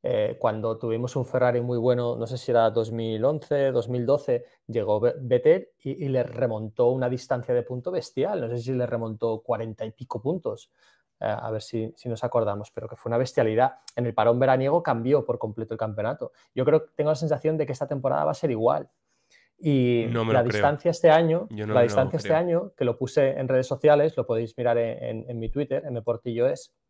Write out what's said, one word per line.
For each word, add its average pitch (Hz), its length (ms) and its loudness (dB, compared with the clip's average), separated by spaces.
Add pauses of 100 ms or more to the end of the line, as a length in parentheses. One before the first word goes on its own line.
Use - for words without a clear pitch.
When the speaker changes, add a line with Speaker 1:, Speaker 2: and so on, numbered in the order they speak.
Speaker 1:
Eh, 107 360 -2
cuando 113 400 -2
tuvimos 117 380 -4
un 127 100 -2
Ferrari 123 360 2
muy 123 160 -2
bueno, 120 400 0
no 113 100 -6
sé 123 100 -8
si - 140 -6
era 113 200 6
dos 113 200 0
mil 113 320 -4
once, 143 480 0
dos 120 160 -2
mil 123 180 -4
doce, 131 380 0 (240)
llegó 107 320 0
Ve-, 120 180 2
Vettel 143 520 2 (100)
y, 135 120 -8
y 139 180 -6
le 127 140 0
remontó 117 680 -2
una 131 180 0
distancia 123 460 -2
de 123 100 0
punto 123 260 -8
bestial. 180 520 -4
No 113 80 -6
sé 120 80 -4
si 120 160 -6
le 123 120 0
remontó 113 560 -4
cuarenta 113 440 -4
y 110 60 -10
pico - 300 -12
puntos. 135 500 -6 (500)
Eh, 101 40 -6
a 107 260 -4
ver 107 100 -4
si, 110 340 -6
si - 140 -12
nos 117 160 -6
acordamos, 104 460 -2
pero - 180 -10
que - 80 -14
fue 117 140 -8
una 117 60 0
bestialidad. 123 580 2 (200)
En 120 100 -2
el 117 80 -4
parón 117 260 4
veraniego 135 440 2
cambió 127 420 2
por 113 140 -2
completo 110 340 -8
el 110 40 -8
campeonato. 110 560 -6 (200)
Yo 131 120 0
creo, 156 180 4 (140)
tengo 151 140 2
la 151 40 2
sensación 151 400 0
de 151 100 0
que 139 60 -8
esta 143 160 -6
temporada 139 380 0
va 156 60 2
a - 20 -2
ser 151 180 -2
igual. 113 380 0 (760)
Y 123 440 4
Speaker 2:
No 117 160 0
me 113 80 2
Speaker 1:
la 120 80 6
Speaker 2:
lo 120 80 2
creo. 104 100 0
Speaker 1:
distancia 147 320 2
este 165 180 4
año, 165 400 4
Speaker 2:
Yo 107 160 -6
no 107 80 -2
Speaker 1:
la 123 60 6
Speaker 2:
me 120 60 8
lo - 20 0
Speaker 1:
distancia 131 300 2
este 190 120 -4
Speaker 2:
creo. 156 80 4
Speaker 1:
año, 175 380 0
que - 80 -2
lo 120 140 0
puse 135 320 2 (100)
en 131 80 -4
redes 131 180 2
sociales, 147 520 4
lo 123 80 -2
podéis 117 320 -2
mirar 120 200 2
en, 113 240 -2
en, 113 280 -8
en 120 100 -8
mi 113 80 -4
Twitter, 139 380 -4
M 120 160 -6
Portillo 120 460 -2
es - 280 -6 (140)